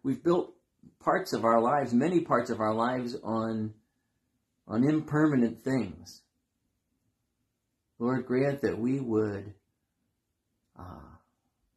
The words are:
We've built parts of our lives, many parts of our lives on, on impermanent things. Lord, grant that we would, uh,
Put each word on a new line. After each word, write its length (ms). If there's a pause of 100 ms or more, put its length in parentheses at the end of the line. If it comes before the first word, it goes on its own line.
We've 200
built 300 (480)
parts 320
of 120
our 180
lives, 320
many 260
parts 300
of 100
our 140
lives 480
on, 500 (920)
on 180
impermanent 800
things. 600 (1800)
Lord, 280
grant 360
that 160
we 200
would, 560 (1200)
uh, 300 (680)